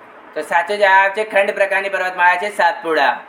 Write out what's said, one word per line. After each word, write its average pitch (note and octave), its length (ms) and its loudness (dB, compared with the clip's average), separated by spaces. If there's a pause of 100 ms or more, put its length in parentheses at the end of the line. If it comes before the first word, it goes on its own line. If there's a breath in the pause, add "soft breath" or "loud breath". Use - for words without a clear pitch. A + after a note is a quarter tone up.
(340)
તો D#3 80 -8
સાચો F3 340 -2
જવાબ G3 360 4
છે G#3+ 120 -2
ખંડ G3+ 280 0
પ્રકારની G3 380 -2
પર્વતમાળા F3+ 460 0
છે G#3 220 -8
સાતપુડા. D#3+ 720 0